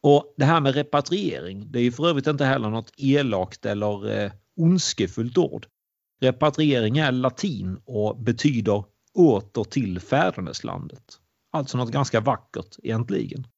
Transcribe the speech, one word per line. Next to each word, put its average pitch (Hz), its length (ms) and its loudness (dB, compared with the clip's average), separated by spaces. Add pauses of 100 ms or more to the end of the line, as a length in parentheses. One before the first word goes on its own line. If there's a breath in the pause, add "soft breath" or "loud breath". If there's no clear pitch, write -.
Och 143 340 4
det 143 80 2
här 160 160 4
med 139 140 2
repatriering, 143 960 -4
det 120 60 -2
är 120 40 2
ju 123 100 2
för 147 160 -2
övrigt 143 180 0
inte 143 180 0
heller 131 260 0
något 113 260 -6
elakt 131 720 0
eller, 104 440 -4
eh, 104 220 -4 (240)
ondskefullt 123 840 0
ord. - 280 -2 (540)
Repatriering 135 800 2
är 147 140 2
latin 127 720 -2
och 107 380 -4
betyder 110 600 0 (300)
åter 113 500 4
till 95 360 -4
fäderneslandet. - 1040 -4 (480)
Alltså 139 240 -4
något 117 160 -2
ganska 131 280 0
vackert - 600 -4
egentligen. 120 640 -4 (120)